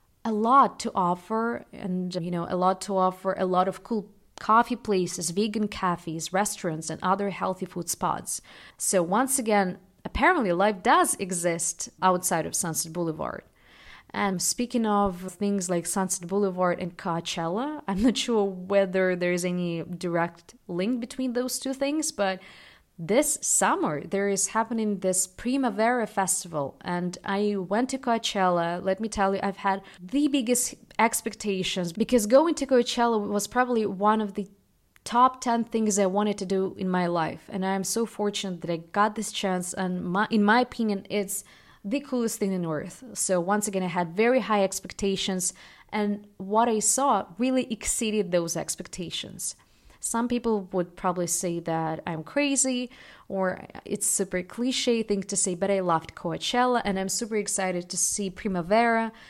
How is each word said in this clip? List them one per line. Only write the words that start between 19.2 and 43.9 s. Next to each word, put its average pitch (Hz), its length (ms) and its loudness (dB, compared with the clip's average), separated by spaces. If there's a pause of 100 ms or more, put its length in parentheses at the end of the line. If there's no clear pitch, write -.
is 180 140 0
any 175 380 -2
direct 170 720 -4 (120)
link 196 320 -2
between 262 340 -4
those 247 240 -2
two 269 160 -4
things, 285 380 -2
but 190 280 -2 (580)
this 247 440 2
summer 196 640 0
there 202 220 0
is 196 180 0
happening 220 520 0
this 185 280 0
Primavera 240 800 0
Festival, 170 720 -2
and 175 460 -4
I 202 320 0
went 202 320 0
to 269 80 -4
Coachella. 180 840 0
Let 190 200 0
me 220 80 -2
tell 196 260 2
you, 190 80 -2
I've 196 140 -2
had 196 240 0 (200)
the 269 280 2
biggest 247 460 0 (220)
expectations, 196 920 0
because 220 340 2
going 285 300 6
to 277 100 -4
Coachella 240 640 2
was 202 200 -2
probably 247 380 2
one 208 360 2
of 202 140 -4
the 202 120 -4 (560)
top 254 380 4
ten 233 240 0
things 214 340 0
I 196 60 6
wanted 202 320 2
to 196 80 -6
do 190 320 0
in 185 120 -2
my 180 180 2
life. 160 420 -2
And 190 160 -4
I 190 100 0
am 190 80 -2
so 226 220 -2
fortunate 202 560 -4
that 175 100 -4
I 165 60 -2
got 208 380 0
this 214 180 -6
chance. 185 400 -2
And 180 300 -4
my, 185 280 0
in 208 120 4
my 220 180 6
opinion, 214 480 -2
it's 202 340 -4 (400)
the 220 160 -2
coolest 240 400 -2
thing 196 160 0
on 180 100 -2
earth. 160 380 -6 (100)
So 180 280 0
once 202 260 2
again, 190 160 -2
I 185 40 -2
had 170 280 -2